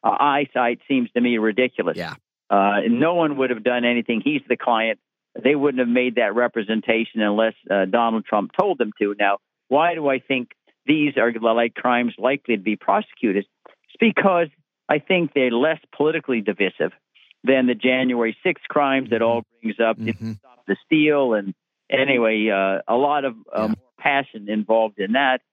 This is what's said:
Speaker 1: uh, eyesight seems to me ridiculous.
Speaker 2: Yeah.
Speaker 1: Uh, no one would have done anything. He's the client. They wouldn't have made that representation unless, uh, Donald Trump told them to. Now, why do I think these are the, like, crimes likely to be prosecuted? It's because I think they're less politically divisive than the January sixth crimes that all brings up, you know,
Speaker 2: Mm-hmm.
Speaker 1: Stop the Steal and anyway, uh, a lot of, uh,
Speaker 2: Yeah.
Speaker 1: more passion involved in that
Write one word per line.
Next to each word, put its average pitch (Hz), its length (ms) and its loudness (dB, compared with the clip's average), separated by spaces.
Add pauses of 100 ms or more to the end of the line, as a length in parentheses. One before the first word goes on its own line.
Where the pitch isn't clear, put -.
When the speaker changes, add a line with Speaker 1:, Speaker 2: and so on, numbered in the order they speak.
Speaker 1:
uh, 104 160 2
eyesight 139 680 0
seems 127 240 0
to 123 100 0
me 120 160 2
ridiculous. 107 600 -2
Speaker 2:
Yeah. 82 160 -8 (360)
Speaker 1:
Uh, 101 400 2
no 151 260 2
one 151 220 0
would 131 120 0
have 113 140 -4
done 123 220 0
anything. 120 380 0
He's 147 260 -2
the 123 80 0
client. 113 420 0 (420)
They 135 140 2
wouldn't 139 240 0
have 123 100 2
made 123 260 0
that 110 200 0
representation 113 880 -2
unless, 107 320 0 (180)
uh, 98 140 2
Donald 113 400 0
Trump 104 340 -2
told 190 180 0
them 107 220 -2
to. 104 180 -2
Now, 101 200 0 (320)
why 165 260 2
do 151 140 -2
I 135 100 0
think 127 320 -6 (340)
these 147 320 2
are 120 140 2
the, 113 80 -6
like, 117 340 2
crimes 120 460 0
likely 123 380 -2
to 98 40 -6
be 101 140 -2
prosecuted? 101 680 -2 (200)
It's - 340 -20
because 185 500 2 (400)
I 147 100 2
think 175 340 0
they're 127 180 2
less 151 280 0 (160)
politically 147 460 -2
divisive 95 500 -4 (540)
than 131 220 2
the 123 80 2
January 123 680 0
sixth - 280 -4
crimes 135 400 0
that 113 120 0
all 117 220 0 (180)
brings 110 160 -4
up, 113 220 0
you 113 60 -8
know, 113 80 -2
Speaker 2:
Mm-hmm. 113 260 -10
Speaker 1:
Stop - 260 -20
the 98 200 -2
Steal 147 480 2
and 98 200 -4 (380)
anyway, 117 560 2
uh, 98 400 0
a 113 80 0
lot 143 300 0
of, 127 80 -4 (200)
uh, 110 100 -2
Speaker 2:
Yeah. 110 40 -2
Speaker 1:
more 107 80 -2 (240)
passion 139 480 -4
involved 107 500 0
in 101 140 -4
that 131 300 0 (120)